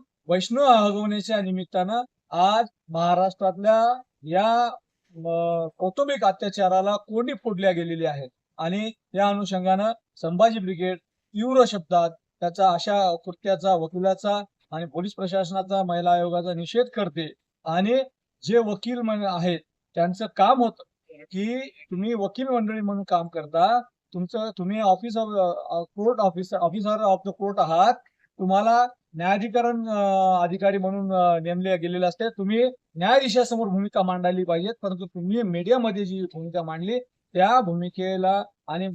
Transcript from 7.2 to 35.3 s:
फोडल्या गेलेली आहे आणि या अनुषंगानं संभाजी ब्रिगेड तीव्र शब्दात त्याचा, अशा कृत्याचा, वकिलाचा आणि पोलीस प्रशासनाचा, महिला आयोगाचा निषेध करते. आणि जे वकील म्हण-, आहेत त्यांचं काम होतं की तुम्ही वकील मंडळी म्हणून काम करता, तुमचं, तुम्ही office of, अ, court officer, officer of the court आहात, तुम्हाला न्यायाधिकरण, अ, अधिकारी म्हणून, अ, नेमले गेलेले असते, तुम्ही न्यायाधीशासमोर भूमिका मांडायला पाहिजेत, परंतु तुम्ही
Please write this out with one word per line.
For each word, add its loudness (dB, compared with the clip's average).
फोडल्या -2
गेलेली -4
आहे -6
आणि -4
या 2
अनुषंगानं 0
संभाजी 2
ब्रिगेड -4
तीव्र 2
शब्दात 0
त्याचा, 2
अशा 0
कृत्याचा, -2
वकिलाचा -2
आणि -8
पोलीस -8
प्रशासनाचा, -2
महिला 0
आयोगाचा 0
निषेध -2
करते. -6
आणि 0
जे 2
वकील -2
म्हण-, -2
आहेत -2
त्यांचं -2
काम 6
होतं -4
की -6
तुम्ही -2
वकील -4
मंडळी -2
म्हणून -4
काम 0
करता, 2
तुमचं, -6
तुम्ही -4
office 2
of, -4
अ, -4
court 0
officer, -2
officer -2
of 2
the -6
court -4
आहात, 4
तुम्हाला 2
न्यायाधिकरण, 0
अ, -2
अधिकारी 0
म्हणून, -2
अ, 4
नेमले -2
गेलेले -2
असते, -2
तुम्ही 0
न्यायाधीशासमोर 2
भूमिका -2
मांडायला 0
पाहिजेत, -2
परंतु -8
तुम्ही -4